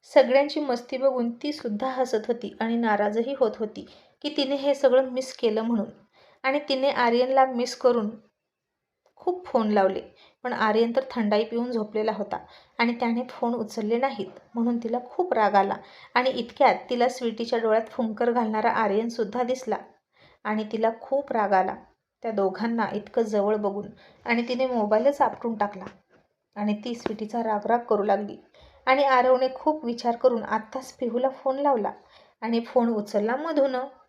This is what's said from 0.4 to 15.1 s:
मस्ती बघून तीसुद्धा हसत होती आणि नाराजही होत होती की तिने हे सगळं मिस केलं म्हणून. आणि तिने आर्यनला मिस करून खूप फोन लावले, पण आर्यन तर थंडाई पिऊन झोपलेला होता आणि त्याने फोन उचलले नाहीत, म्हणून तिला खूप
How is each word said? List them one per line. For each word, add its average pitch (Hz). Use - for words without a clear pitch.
मस्ती 262
बघून 254
तीसुद्धा 262
हसत 247
होती 233
आणि 226
नाराजही 220
होत 226
होती 214
की 294
तिने 277
हे 277
सगळं 262
मिस 254
केलं 220
म्हणून. 226
आणि 269
तिने 269
आर्यनला 254
मिस 247
करून 233
खूप 359
फोन 214
लावले, 190
पण 247
आर्यन 220
तर 262
थंडाई 214
पिऊन 233
झोपलेला 214
होता 202
आणि 233
त्याने 233
फोन 233
उचलले 220
नाहीत, 240
म्हणून 233
तिला 233
खूप 370